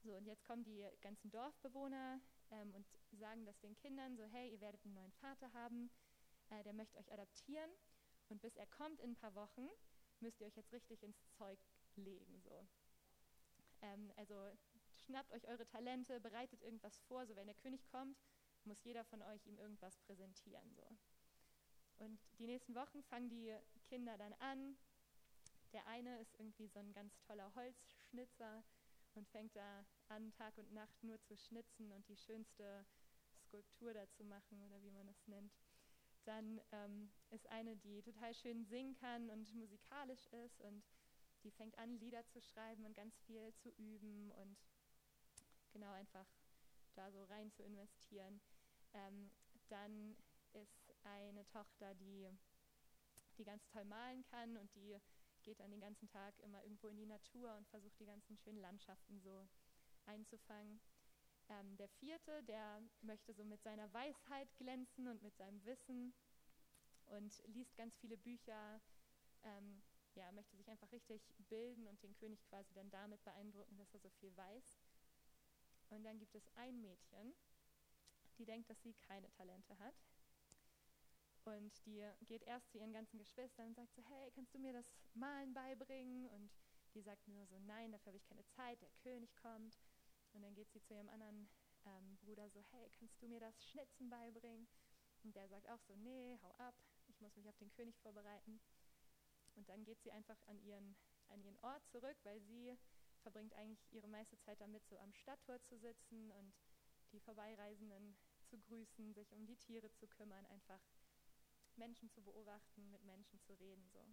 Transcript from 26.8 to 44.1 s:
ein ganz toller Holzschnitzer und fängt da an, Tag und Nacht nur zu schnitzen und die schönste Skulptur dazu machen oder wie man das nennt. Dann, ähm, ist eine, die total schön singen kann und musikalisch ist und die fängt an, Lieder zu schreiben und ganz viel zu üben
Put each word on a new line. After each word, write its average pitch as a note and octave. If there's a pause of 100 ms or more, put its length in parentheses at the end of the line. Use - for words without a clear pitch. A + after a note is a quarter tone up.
ein G3+
ganz G3+
toller G3+
Holzschnitzer A#3+ (500)
und G#3
fängt A3
da G3+ (240)
an, A3
Tag A3
und G3+
Nacht G#3+
nur A3+
zu G#3
schnitzen A3+
und G3
die G#3
schönste G3+ (520)
Skulptur G#3+
dazu G#3
machen G3+
oder G3+
wie G3+
man G3
das G3
nennt. G3+ (720)
Dann, A3 (120)
ähm, G#3 (200)
ist -
eine, A3+
die G#3
total A3+
schön A#3
singen B3+
kann A#3+
und G#3+
musikalisch B3 (180)
ist A#3+
und G#3 (600)
die G#3+
fängt A3
an, A#3
Lieder A#3
zu -
schreiben A3
und G#3+
ganz G#3+
viel A3
zu -
üben G#3